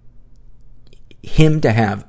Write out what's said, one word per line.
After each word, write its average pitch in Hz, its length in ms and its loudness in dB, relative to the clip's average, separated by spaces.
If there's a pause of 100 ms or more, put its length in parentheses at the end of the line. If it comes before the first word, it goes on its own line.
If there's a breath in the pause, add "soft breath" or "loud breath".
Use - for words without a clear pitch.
(1200)
him 156 400 4
to 127 100 2
have, 101 360 -2